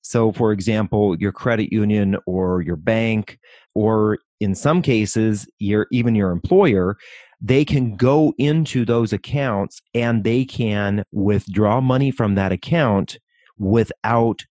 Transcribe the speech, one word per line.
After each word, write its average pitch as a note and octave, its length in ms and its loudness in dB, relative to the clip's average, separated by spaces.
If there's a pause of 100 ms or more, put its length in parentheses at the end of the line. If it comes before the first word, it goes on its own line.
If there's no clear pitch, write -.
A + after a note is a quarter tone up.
So, A2+ 320 0
for A2 180 0
example, G#2 640 0
your G2+ 140 -2
credit A2 400 -4
union G#2 540 0
or F#2 360 -2
your E2 140 -4
bank, A2 640 -2 (340)
or G#2+ 440 2 (240)
in G2 120 0
some D#3+ 280 0
cases, A2 680 0 (120)
your, G#2 340 0
even A#2 200 0
your G2 180 2
employer, G2+ 680 2 (420)
they C3 240 2
can B2 320 -2
go C#3 420 2
into D3 460 0
those A#2 300 0
accounts A2+ 680 -4 (120)
and A#2 320 0
they A#2+ 180 2
can G#2 720 -2
withdraw G#2 680 0
money C3 320 2
from G#2 240 0
that F#2+ 160 0
account G#2+ 680 0 (400)
without A2 920 0